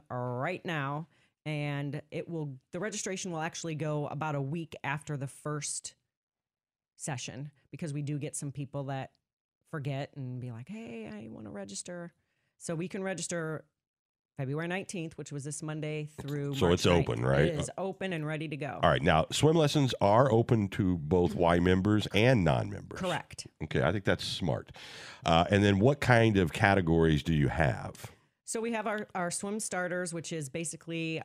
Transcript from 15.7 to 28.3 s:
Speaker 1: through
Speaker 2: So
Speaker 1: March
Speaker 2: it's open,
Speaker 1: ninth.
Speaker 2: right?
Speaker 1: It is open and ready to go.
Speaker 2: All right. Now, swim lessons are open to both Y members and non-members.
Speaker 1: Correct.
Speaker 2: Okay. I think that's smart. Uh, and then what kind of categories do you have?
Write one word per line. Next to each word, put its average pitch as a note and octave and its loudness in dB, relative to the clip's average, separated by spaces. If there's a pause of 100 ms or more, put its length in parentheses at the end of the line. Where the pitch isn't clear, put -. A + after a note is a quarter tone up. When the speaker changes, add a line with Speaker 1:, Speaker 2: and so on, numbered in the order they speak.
Speaker 1:
through C#3+ -4
Speaker 2:
So C3+ -2
Speaker 1:
March E2+ 6
Speaker 2:
it's - 2
open, C#2 4
Speaker 1:
ninth. B1 2
Speaker 2:
right? C#2+ 6
Speaker 1:
It E3 0
is - -6
open F#3+ -6
and D#3 -4
ready D#3 -6
to D3 -8
go. C3+ -8
Speaker 2:
All F2 4
right. C2 2
Now, E2 4
swim D#3 4
lessons C#3+ 4
are A2 8
open A2+ 4
to F#2 2
both E2+ 4
Y F2 6
members F#2+ 4
and A2+ 6
non-members. G2 0
Speaker 1:
Correct. - -6 (160)
Speaker 2:
Okay. - 0
I D2 4
think G2+ -4
that's F#2 2
smart. C2+ -4 (540)
Uh, E2 6
and G2+ 6
then G2+ 6
what C3+ 4
kind A2+ 6
of E2+ 4
categories E2 4
do E2 0
you C#2+ 4
have? - -2 (340)